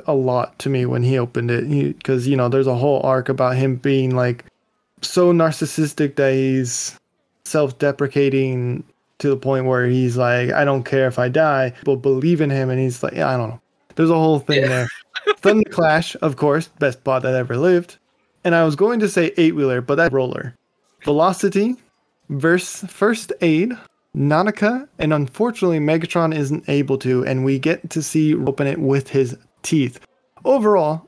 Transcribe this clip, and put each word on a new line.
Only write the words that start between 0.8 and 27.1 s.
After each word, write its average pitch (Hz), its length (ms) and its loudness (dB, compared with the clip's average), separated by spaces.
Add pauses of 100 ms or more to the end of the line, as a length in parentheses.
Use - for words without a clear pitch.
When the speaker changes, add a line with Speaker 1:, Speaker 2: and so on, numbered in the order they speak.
Speaker 1:
when 123 160 -2
he 131 160 2
opened 120 320 -2
it. 120 160 -2
He, 143 280 -2
'cause, 127 320 -2
you 139 100 2
know, 123 120 2
there's 135 180 2
a 131 100 2
whole 135 260 2
arc 131 260 0
about 127 280 0
him 131 200 0
being, 131 380 0
like, 123 300 -2 (560)
so 175 320 2
narcissistic 156 840 0
that 135 180 2
he's 131 600 -2 (480)
self-deprecating 135 1400 0 (340)
to 147 100 -2
the 135 80 2
point 131 300 -2
where 127 200 2
he's 123 300 0
like, 123 360 0
"I 147 120 2
don't 135 200 0
care 135 220 0
if 127 120 -4
I 127 100 0
die, 135 440 0 (120)
but 139 120 0
believe 139 440 0
in 151 100 0
him." 131 200 -2
And 127 100 0
he's 127 220 -4
like, 135 120 -6
yeah, 143 140 -2
I 131 80 0
don't 117 140 -4
know. 117 100 -14 (360)
There's 165 140 2
a 170 40 2
whole 160 260 2
thing 139 220 0
Speaker 2:
Yeah. 131 60 2
Speaker 1:
there. 127 200 -2 (380)
Speaker 2:
<laughs> - 0 - (160)
Speaker 1:
Thunderclash, 175 720 2
of 151 200 -2
course, 147 320 0 (100)
best 135 260 -2
bot 131 180 0
that 131 120 -2
ever 127 220 -2
lived. 175 420 0 (460)
And 175 100 2
I 165 100 4
was 156 120 2
going 220 240 2
to 208 80 2
say 165 280 0
eight-wheeler, 151 460 2
but 143 140 0
that's 165 160 2
roller. 127 420 -4 (500)
Velocity, 196 720 2 (540)
verse, 165 580 0
First 220 440 -2 (100)
Aid, 175 300 2 (440)
Nautica, 208 720 0 (100)
and 156 140 0
unfortunately 170 640 -2
Megatron 160 560 0
isn't 147 340 -4
able 139 300 0
to, 127 280 0